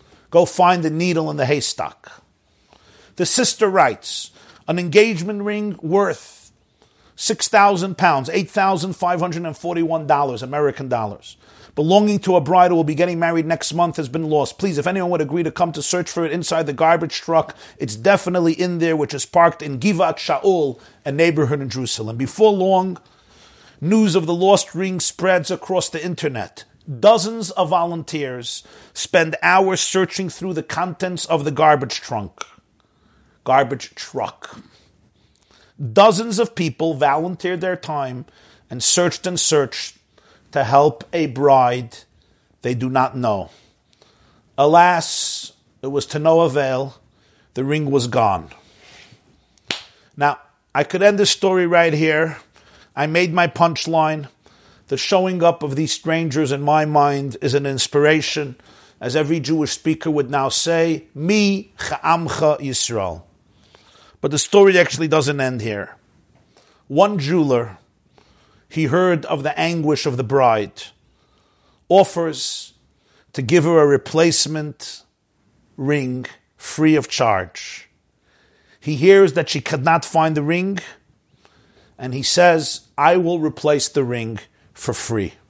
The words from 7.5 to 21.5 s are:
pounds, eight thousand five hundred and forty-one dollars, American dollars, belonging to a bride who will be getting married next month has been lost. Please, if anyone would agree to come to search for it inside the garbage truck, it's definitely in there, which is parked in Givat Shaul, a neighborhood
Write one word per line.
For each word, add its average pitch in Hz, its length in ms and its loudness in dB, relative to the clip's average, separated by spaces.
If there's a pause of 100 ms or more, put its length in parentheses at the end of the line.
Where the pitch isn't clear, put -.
pounds, 147 320 2
eight 175 200 -2
thousand 190 440 0
five 175 260 -2
hundred 170 260 -4
and 156 100 -8
forty-one 165 520 -4
dollars, 143 340 0
American 139 480 -2
dollars, 110 480 -6 (380)
belonging 202 440 4
to 185 160 0
a 170 60 4
bride 180 280 4
who 175 60 2
will 165 80 2
be 151 120 -4
getting 170 240 -2
married 165 260 0
next 160 280 -4
month 170 240 -2
has 147 120 -6
been 156 200 -6
lost. 147 280 -2
Please, 180 220 -4
if 143 80 -4
anyone 180 240 -4
would 170 100 0
agree 156 220 -4
to 160 80 -4
come 170 200 -2
to 151 120 -8
search 180 260 -4
for 170 160 -4
it 147 60 -4
inside 165 340 -4
the 143 80 -6
garbage 160 460 0
truck, - 360 -2 (220)
it's 110 180 -8
definitely 175 580 2
in 175 260 -4
there, 165 160 0
which 147 180 -4
is 139 120 -6
parked 170 360 2
in 143 180 -8
Givat 170 380 0
Shaul, 151 640 0 (260)
a 147 60 -4
neighborhood 147 500 2